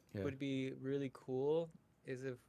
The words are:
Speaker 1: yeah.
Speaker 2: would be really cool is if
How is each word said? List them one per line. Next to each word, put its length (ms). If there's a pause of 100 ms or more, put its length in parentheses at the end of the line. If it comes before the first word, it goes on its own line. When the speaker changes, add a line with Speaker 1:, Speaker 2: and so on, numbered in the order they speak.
(160)
Speaker 1:
yeah. 80
Speaker 2:
would 160
be 320 (100)
really 320
cool 560 (360)
is 200
if 100 (140)